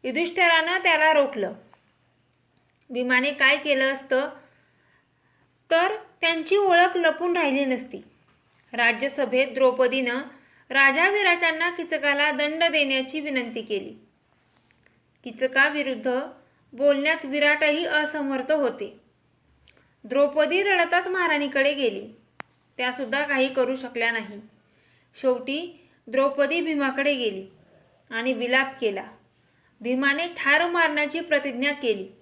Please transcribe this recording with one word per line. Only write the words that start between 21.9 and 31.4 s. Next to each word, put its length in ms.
त्यासुद्धा 500
काही 280
करू 220
शकल्या 340
नाही. 300
शेवटी 760
द्रौपदी 540
भीमाकडे 540
गेली 320
आणि 220
विलाप 480
केला. 240
भीमाने 480
ठार 420
मारण्याची 500
प्रतिज्ञा 520